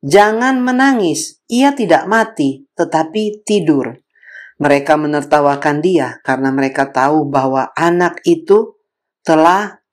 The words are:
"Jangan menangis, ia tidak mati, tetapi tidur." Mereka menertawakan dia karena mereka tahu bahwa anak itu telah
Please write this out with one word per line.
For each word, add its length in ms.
"Jangan 640
menangis, 800
ia 320
tidak 320
mati, 640
tetapi 720
tidur." 560
Mereka 400
menertawakan 880
dia 400
karena 240
mereka 400
tahu 400
bahwa 480
anak 480
itu 560
telah 720